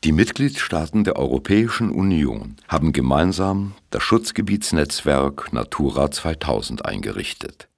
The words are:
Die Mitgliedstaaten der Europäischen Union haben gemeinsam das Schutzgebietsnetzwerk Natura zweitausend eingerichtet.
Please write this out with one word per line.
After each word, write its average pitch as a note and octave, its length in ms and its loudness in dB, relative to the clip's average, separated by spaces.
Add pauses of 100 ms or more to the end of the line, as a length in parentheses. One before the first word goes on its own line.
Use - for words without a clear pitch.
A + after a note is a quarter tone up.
Die D#2+ 80 4
Mitgliedstaaten G#2 880 2
der F#2+ 140 0
Europäischen G2+ 720 2
Union C2+ 680 0 (120)
haben D#2 240 2
gemeinsam F#2 800 0 (160)
das - 140 -4
Schutzgebietsnetzwerk D#2 1500 0
Natura C#2 560 0
zweitausend - 760 -4
eingerichtet. - 920 -8